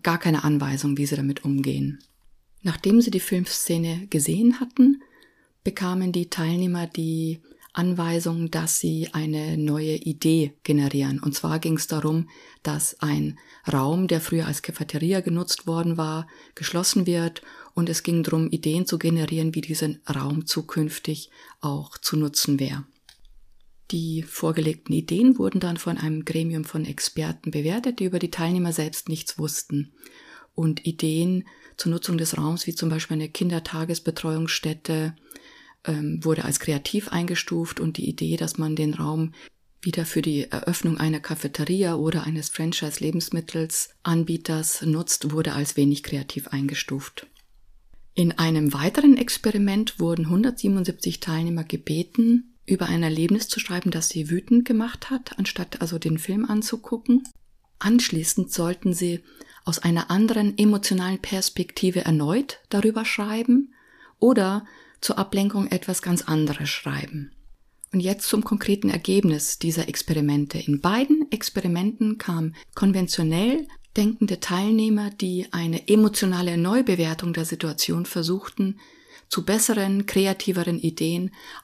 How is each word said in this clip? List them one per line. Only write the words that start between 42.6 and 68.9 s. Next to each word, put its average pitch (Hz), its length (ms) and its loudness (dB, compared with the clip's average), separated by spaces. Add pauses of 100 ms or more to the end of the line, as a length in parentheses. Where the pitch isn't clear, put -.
nutzt, 156 500 0
wurde 156 220 -2
als 147 240 -2
wenig 143 240 4
kreativ - 460 -8
eingestuft. 139 800 -6 (880)
In 170 180 4
einem 156 420 2
weiteren 208 420 8
Experiment 214 800 0
wurden 165 300 0
hundertsiebenundsiebzig 190 920 0
Teilnehmer 165 440 -2
gebeten, 226 1040 0
über 185 200 2
ein 170 160 2
Erlebnis 165 460 2
zu - 100 -4
schreiben, 180 320 -2
das 160 200 -2
sie 156 200 -4
wütend 240 360 4
gemacht 226 440 -2
hat, 254 280 -6
anstatt - 420 -6
also 165 180 -4
den 160 200 0
Film 196 260 -2
anzugucken. 233 760 0 (580)
Anschließend 180 720 2
sollten 180 400 -2
sie 175 280 -2 (440)
aus 165 160 -2
einer 170 320 0
anderen 208 460 4
emotionalen 196 600 4
Perspektive 185 840 -2
erneut 165 640 2
darüber 220 360 2
schreiben 233 720 2 (460)
oder 202 440 4 (360)
zur - 180 -2
Ablenkung 196 500 0
etwas 180 340 -4
ganz 175 200 0
anderes 151 460 0
schreiben. 143 640 -6 (600)
Und 196 80 2
jetzt 190 280 -2
zum 214 160 0
konkreten 202 460 0